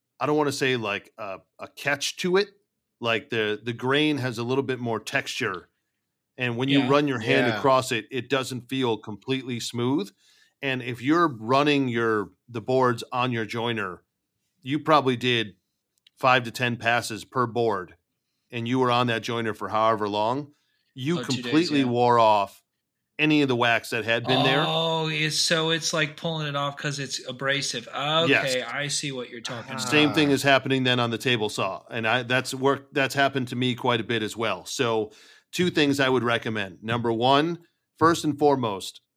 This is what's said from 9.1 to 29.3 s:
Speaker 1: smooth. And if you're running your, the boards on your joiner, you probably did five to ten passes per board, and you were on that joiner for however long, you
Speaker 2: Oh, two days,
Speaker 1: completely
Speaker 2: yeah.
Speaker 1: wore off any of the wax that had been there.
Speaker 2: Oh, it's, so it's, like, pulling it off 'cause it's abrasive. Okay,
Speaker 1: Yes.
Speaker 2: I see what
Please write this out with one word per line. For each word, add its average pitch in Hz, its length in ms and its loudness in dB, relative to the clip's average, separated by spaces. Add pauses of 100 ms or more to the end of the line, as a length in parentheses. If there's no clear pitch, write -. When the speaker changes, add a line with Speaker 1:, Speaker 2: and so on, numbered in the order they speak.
Speaker 1:
smooth. 131 500 -2 (520)
And 131 200 -4
if 120 200 -8
you're 165 260 4
running 135 600 2
your, 113 440 0 (160)
the 117 140 -8
boards 123 500 2
on 127 200 0
your 113 120 -2
joiner, 110 580 -4 (600)
you 139 180 -4
probably 131 380 4
did 117 380 0 (640)
five 127 260 4
to 113 60 -8
ten 120 280 -2
passes 117 480 -2
per 123 200 -2
board, 107 500 -2 (540)
and 117 160 -6
you 127 120 0
were 127 120 4
on 123 180 2
that 113 140 -2
joiner 113 320 -4
for 104 140 -10
however 107 400 2
long, 113 460 -2 (400)
you 139 240 -2
Speaker 2:
Oh, 123 60 -6
two 123 180 -2
days, 120 100 -6
Speaker 1:
completely 151 280 2
Speaker 2:
yeah. 135 40 2
Speaker 1:
wore 120 340 4
off 107 460 2 (540)
any 151 240 4
of 139 60 2
the 127 80 0
wax 120 340 2
that 113 140 -2
had 117 220 0
been 127 160 2
there. 147 320 2
Speaker 2:
Oh, 160 340 -2
it's, 151 300 -2
so 160 320 0
it's, 160 220 -2
like, 151 240 -2
pulling 160 320 -6
it 143 80 -6
off 143 200 -4
'cause 143 220 -6
it's - 280 -8
abrasive. 135 640 -4
Okay, 156 420 0
Speaker 1:
Yes. 127 320 0
Speaker 2:
I 135 260 -6
see 143 240 -6
what 123 180 -10